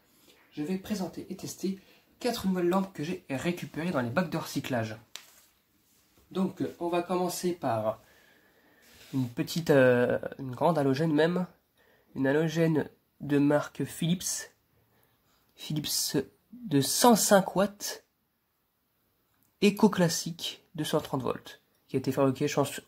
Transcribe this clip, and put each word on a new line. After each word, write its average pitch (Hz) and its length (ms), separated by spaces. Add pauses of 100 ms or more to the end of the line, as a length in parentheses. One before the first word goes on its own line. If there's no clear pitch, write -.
(520)
je 151 100
vais 185 160
présenter 185 500
et - 80
tester - 420 (420)
quatre 233 260
nouvelles 175 240
lampes 190 240
que 147 100
j'ai 180 240
récupérées 170 600
dans 151 100
les 120 80
bacs 160 220
de 160 80
recyclage. 117 580 (1300)
Donc, 185 320
euh, 135 180
on 170 80
va 170 140
commencer 180 500
par 110 480 (1120)
une 127 160
petite, 160 400
euh, 123 500 (200)
une 131 160
grande 156 240
halogène 139 340
même. 175 340 (680)
Une 135 120
halogène 156 600 (320)
de 143 160
marque 143 480
Philips. - 680 (1040)
Philips - 640 (360)
de 190 280
cent 233 340
cinq - 420
watts. - 500 (1500)
Éco 202 300
classique, - 720 (100)
deux 156 100
cent 151 180
trente 143 180
volts. - 380 (300)
Qui - 80
a - 20
été 131 140
fabriqué, 135 340
je 143 80
pense, 135 340